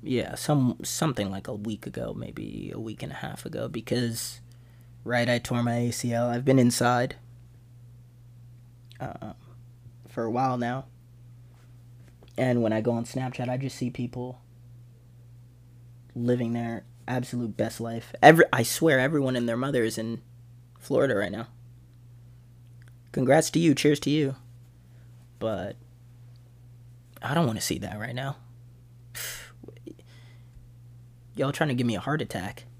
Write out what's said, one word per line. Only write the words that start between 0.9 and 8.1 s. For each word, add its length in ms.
like 180
a 60
week 320
ago, 300
maybe 560
a 80
week 220
and 100
a 40
half 280
ago, 240
because 720
right, 260
I 100
tore 240
my 140
A 160
C 200
L. 160
I've 160
been 140
inside, 580